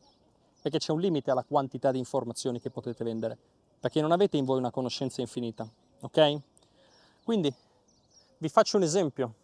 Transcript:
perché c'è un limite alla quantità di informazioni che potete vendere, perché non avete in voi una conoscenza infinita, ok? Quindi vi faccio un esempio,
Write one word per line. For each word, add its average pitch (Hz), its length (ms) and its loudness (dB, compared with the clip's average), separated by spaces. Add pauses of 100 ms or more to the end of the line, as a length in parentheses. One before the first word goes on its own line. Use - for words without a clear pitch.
(600)
perché 151 180 -2
c'è - 120 -4
un 156 80 0
limite 170 300 0
alla 131 140 2
quantità 135 480 0
di 127 80 0
informazioni 123 600 -4
che 123 120 -8
potete 120 320 -8
vendere, 113 340 -4 (420)
perché 151 220 0
non 156 100 2
avete 180 260 4
in 135 80 2
voi 131 120 2
una 127 140 -2
conoscenza 131 500 -4
infinita, 117 460 -8 (320)
ok? 147 420 4 (840)
Quindi 175 300 0 (840)
vi 160 100 -4
faccio - 280 4
un 190 60 4
esempio, 151 500 0 (100)